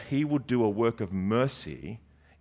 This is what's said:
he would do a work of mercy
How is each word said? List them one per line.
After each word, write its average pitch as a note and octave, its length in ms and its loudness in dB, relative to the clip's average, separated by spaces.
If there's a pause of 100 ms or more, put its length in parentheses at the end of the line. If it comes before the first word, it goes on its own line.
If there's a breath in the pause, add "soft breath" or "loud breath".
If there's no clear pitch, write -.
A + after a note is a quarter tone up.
he C#3 140 2
would D3 220 0
do A#2+ 180 4
a G#2+ 60 4
work A2+ 320 0
of F#2 100 -4
mercy G2 880 -2 (420 soft breath)